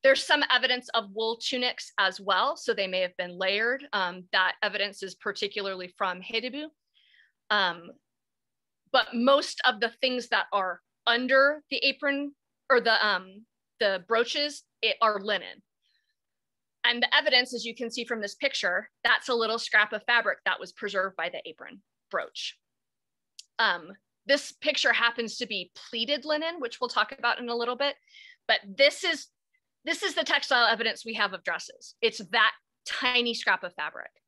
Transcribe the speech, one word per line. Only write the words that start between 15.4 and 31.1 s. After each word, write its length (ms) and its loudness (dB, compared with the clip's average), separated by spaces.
And 160 2
the 140 2
evidence, 380 4
as 120 -6
you 100 -6
can 160 -6
see 140 -6
from 160 -6
this 140 -8
picture, 540 -2
that's 260 2
a 40 2
little 260 0
scrap 320 2
of 140 -6
fabric 400 2
that 140 0
was 120 -12
preserved 460 -4
by 120 -4
the 160 -10
apron 360 -16
brooch. 480 -6
Um, 340 0
this 280 0
picture 400 0
happens 440 0
to 100 -6
be 240 -10
pleated 340 -4
linen, 360 -4
which 200 -10
we'll 80 -2
talk 300 0
about 220 0
in 100 -8
a 60 -2
little 200 -2
bit. 200 -2
But 180 2
this 380 4
is, 240 -2
this 180 -4
is 100 -2
the 100 -2
textile 440 2
evidence 380 0
we 100 -8